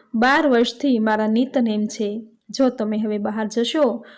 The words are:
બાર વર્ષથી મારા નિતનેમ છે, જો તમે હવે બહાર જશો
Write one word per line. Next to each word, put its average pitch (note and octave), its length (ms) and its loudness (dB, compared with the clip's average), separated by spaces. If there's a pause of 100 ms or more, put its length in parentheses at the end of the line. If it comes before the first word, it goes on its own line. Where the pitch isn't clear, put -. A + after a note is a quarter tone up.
(160)
બાર C#4 320 4
વર્ષથી B3 520 2
મારા G#3+ 280 0
નિતનેમ A3 580 0
છે, G#3+ 420 -6 (220)
જો B3+ 200 0
તમે A3 280 -4
હવે G#3+ 200 -2
બહાર G#3+ 300 -4
જશો A#3 580 0 (120)